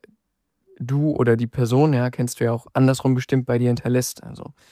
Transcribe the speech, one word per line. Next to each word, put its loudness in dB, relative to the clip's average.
du 0
oder 2
die -2
Person, 2
ja, 0
kennst -4
du -2
ja 0
auch -6
andersrum 2
bestimmt, -2
bei 0
dir 2
hinterlässt. -2
Also, -16